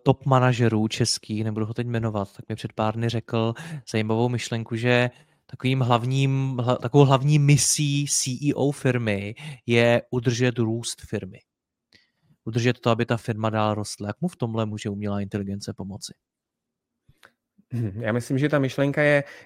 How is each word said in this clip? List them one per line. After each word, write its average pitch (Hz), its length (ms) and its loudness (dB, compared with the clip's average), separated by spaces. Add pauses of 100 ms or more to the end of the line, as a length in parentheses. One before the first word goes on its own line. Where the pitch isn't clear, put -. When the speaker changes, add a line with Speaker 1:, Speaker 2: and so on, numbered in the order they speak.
Speaker 1:
top - 240 2
manažerů 120 600 2
českých, - 560 -4
nebudu 110 220 -4
ho 113 80 -8
teď 120 120 -6
jmenovat, 110 500 -4
tak - 120 -16
mi 110 60 -6
před - 180 -8
pár 110 220 -2
dny 117 140 -2
řekl 113 460 -2 (360)
zajímavou 110 380 0
myšlenku, 117 480 -6
že 123 340 2 (360)
takovým 131 340 -2
hlavním, 131 760 0
hla-, 123 220 0
takovou 143 260 6
hlavní 139 340 4
misí 143 680 2
C 127 320 -2 (120)
E - 40 0
O 143 180 0
firmy 110 600 -2 (320)
je 117 440 4
udržet 123 480 0
růst 113 420 -4
firmy. 95 380 -10 (1080)
Udržet 117 360 0
to, 120 100 2
aby 113 160 2
ta 120 100 0
firma 110 340 -4
dál 107 240 0
rostla. 104 320 -8
Jak 104 140 -8
mu 180 80 -2
v - 80 -18
tomhle 113 300 -2
může 107 220 -8
umělá 101 320 -4
inteligence 101 520 -8
pomoci? - 420 -12 (1600)
Speaker 2:
Hm, 117 200 -4 (100)
já 110 100 -2
myslím, 123 260 -2
že 147 100 2
ta 147 100 2
myšlenka 139 440 0
je 147 220 4 (220)